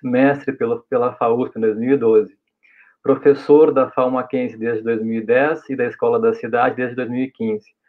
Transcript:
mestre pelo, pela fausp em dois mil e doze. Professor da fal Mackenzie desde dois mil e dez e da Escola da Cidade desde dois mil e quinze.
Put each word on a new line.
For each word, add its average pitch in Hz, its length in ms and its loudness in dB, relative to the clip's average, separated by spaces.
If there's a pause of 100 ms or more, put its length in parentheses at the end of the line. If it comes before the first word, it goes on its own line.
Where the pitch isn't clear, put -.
mestre 135 480 0
pelo, 117 360 -4
pela 123 260 -2
fausp 117 420 -2
em 113 40 -8
dois 110 160 0
mil 123 180 0
e - 20 2
doze. 110 400 2 (640)
Professor 147 720 4
da 127 180 0
fal 127 180 0
Mackenzie 123 480 -4
desde 113 280 -6
dois 113 180 -2
mil 113 180 -4
e 107 40 -10
dez 139 440 0
e 135 60 -6
da 123 120 -2
Escola 117 340 0
da 113 120 2
Cidade 120 440 -2
desde 123 180 -6
dois 120 160 -6
mil 127 140 -2
e 131 60 -8
quinze. 113 400 -6 (180)